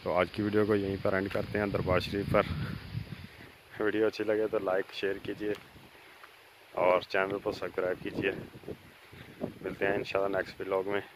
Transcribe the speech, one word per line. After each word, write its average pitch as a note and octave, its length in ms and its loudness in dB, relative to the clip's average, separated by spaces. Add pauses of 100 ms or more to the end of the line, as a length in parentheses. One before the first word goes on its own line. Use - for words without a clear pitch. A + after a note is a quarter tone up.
तो F2+ 80 0
आज F2 180 4
की - 120 -4
वीडियो G#2 240 4
को G#2+ 80 4
यहीं G2 240 2
पर G2 160 0
end G2 160 2
करते G#2 280 -2
हैं, G#2 120 2
दरबार F2+ 300 4
शरीफ - 320 -2
पर। G2+ 140 6 (1300)
वीडियो G#2+ 260 4
अच्छी G#2+ 180 0
लगे G#2+ 240 2
तो G#2+ 120 0
like F#2+ 340 0
share G2 320 -2
कीजिए G2+ 280 -4 (1200)
और F2+ 260 6
channel G2 340 0
को G2 140 -2
subscribe F2+ 460 -2
कीजिए। G2 320 -2 (1300)
मिलते F#2+ 220 -2
हैं G2 80 4
इंशाल्लाह G2 360 0
next F#2+ 300 -2
vlog F#2+ 260 0
में। G2+ 160 0 (140)